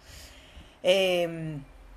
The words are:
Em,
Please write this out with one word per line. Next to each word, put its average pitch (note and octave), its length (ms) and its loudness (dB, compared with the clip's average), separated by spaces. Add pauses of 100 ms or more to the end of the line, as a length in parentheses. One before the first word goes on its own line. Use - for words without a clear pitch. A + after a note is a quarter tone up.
(800)
Em, E3+ 800 2 (360)